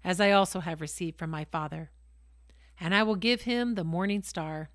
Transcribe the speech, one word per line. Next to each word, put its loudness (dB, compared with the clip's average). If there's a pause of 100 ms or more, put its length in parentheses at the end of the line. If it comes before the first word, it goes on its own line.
as 0
I 6
also 4
have -6
received -6
from -6
my -4
Father. -6 (880)
And 0
I 6
will 2
give 2
him -2
the -2
morning 0
star. -6